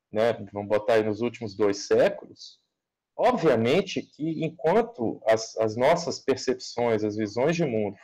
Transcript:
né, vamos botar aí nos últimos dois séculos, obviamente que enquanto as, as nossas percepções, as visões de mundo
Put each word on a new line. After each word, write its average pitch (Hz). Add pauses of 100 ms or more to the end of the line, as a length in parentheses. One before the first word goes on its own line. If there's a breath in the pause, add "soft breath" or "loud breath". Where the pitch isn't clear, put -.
(120)
né, 110 (200)
vamos 101
botar 107
aí 110
nos 107
últimos 113
dois 101
séculos, - (560)
obviamente 156
que 156
enquanto 160
as, 113
as 110
nossas 135
percepções, 120
as 104
visões 117
de 170
mundo 107